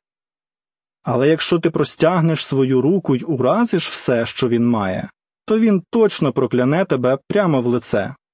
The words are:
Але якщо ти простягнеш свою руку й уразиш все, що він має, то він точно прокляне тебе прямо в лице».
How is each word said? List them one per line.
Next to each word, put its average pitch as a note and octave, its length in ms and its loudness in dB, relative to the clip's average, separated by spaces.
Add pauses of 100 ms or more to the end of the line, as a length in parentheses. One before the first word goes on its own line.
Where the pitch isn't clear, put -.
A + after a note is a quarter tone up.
(1040)
Але C3 260 0
якщо D#3+ 300 0
ти E3 100 0
простягнеш D#3+ 760 0
свою C3+ 360 2
руку D#3 340 0
й B2 120 -4
уразиш E3+ 600 0
все, A#2 360 -2
що - 220 -4
він A#2 220 2
має, G2+ 400 -2 (360)
то G#3+ 140 0
він G#3 300 2
точно G3 440 0
прокляне C3+ 520 0
тебе C3 420 0
прямо F3 340 0
в A#2+ 40 -4
лице». A#2+ 500 -2 (180)